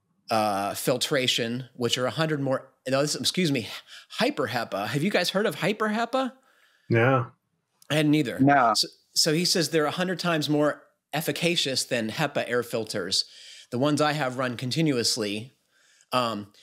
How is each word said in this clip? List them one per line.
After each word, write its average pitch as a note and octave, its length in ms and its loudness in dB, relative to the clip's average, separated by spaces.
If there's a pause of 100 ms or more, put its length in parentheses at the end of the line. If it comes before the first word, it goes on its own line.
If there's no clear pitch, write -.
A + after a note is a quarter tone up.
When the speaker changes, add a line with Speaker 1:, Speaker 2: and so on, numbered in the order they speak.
(300)
Speaker 1:
uh, G#2 460 0
filtration, B2+ 1000 -2
which A#2+ 240 -2
are B2+ 80 0
a B2 60 0
hundred D3+ 300 0
more, C3 280 -2 (180)
no, C3+ 140 2
this, D3+ 140 0
excuse D#3 360 0
me, C3+ 160 0 (440)
hyper G#3+ 380 -2
hepa. G#2+ 380 -2
Have C3 140 -2
you F#3 80 2
guys F3+ 220 0
heard G#3 160 0
of D#3+ 80 -2
hyper G#3 340 -2
hepa?" A#3 440 -2 (580)
Speaker 2:
No. B2 400 4 (600)
Speaker 1:
I C#3+ 40 0
hadn't D3+ 180 4
either. B2+ 260 2
Speaker 3:
No. C3 360 6
Speaker 1:
So, - 120 0 (280)
so - 180 2
he E3 100 0
says E3 280 0
they're D#3 140 2
a C#3+ 60 -2
hundred F3+ 280 -2
times D#3+ 280 0
more D3 360 0 (280)
efficacious D#3+ 720 -2
than A2+ 280 -2
hepa C#3 360 -2
air A#2+ 140 0
filters. G#2+ 640 -4 (460)
The A#2+ 80 -2
ones D3 200 2
I D3+ 120 2
have C3 260 -2
run B2 200 -2
continuously. A#2+ 1000 -2 (580)
Um, A2+ 500 -2